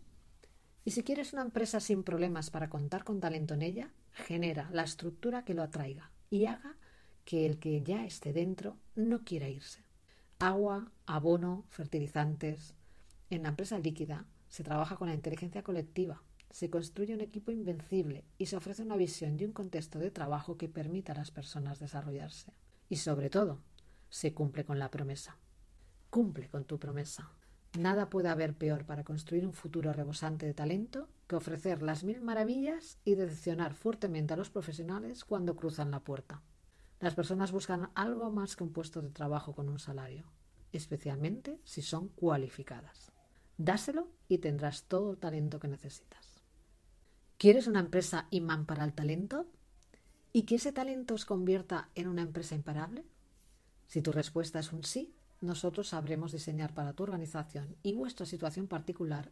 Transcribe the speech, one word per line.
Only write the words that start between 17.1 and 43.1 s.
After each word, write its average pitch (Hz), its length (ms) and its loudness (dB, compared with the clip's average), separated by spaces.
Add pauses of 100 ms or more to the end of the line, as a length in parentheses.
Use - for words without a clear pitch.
un 214 60 -2
equipo 214 300 -4
invencible 175 720 0 (140)
y 190 80 -2
se 196 100 -2
ofrece 202 280 -6
una 214 120 -2
visión 160 440 2
y 196 40 -2
un 214 100 -2
contexto 170 440 -6
de 165 140 -2
trabajo 147 440 -2
que 165 140 -4
permita 160 440 -4
a - 20 -6
las 147 160 -6
personas 143 480 -6
desarrollarse. 147 760 -8 (360)
Y 165 80 0
sobre 143 340 2
todo, 180 280 4 (500)
se 156 260 0
cumple 143 300 0
con 143 120 0
la 135 140 -2
promesa. 143 440 -6 (760)
Cumple 175 360 2
con 139 180 -4
tu 151 140 -4
promesa. 143 520 -6 (460)
Nada 190 320 4
puede 180 200 2
haber 160 240 2
peor 151 320 0
para 147 180 -6
construir 165 420 0
un 190 60 -2
futuro 156 400 -2
rebosante 156 540 -2
de 147 80 0
talento 202 560 -2 (180)
que 180 80 0
ofrecer 165 460 0
las 156 240 0
mil 240 160 -2
maravillas 247 840 0
y 202 120 6
decepcionar 165 580 0
fuertemente 165 600 0
a 165 40 0
los 196 120 -2
profesionales 185 760 -6
cuando 175 320 0
cruzan 156 340 -2
la 139 80 -2
puerta. 143 420 -8 (600)
Las 170 140 2
personas 185 360 2
buscan 185 420 0
algo 226 380 0
más 202 240 0
que 185 80 -4
un 160 80 -2
puesto 160 300 -4
de 147 80 -4
trabajo 147 440 -2
con 143 140 -4
un 143 120 -2
salario, 135 440 -8 (480)
especialmente 151 920 -2
si - 160 -8
son 165 260 -4
cualificadas. - 1040 -2 (460)